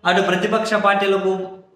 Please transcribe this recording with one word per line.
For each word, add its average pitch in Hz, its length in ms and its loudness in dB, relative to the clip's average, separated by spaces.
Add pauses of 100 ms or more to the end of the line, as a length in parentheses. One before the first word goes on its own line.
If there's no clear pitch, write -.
అటు 190 160 2
ప్రతిపక్ష 214 520 0
పార్టీలకు, 196 720 0 (280)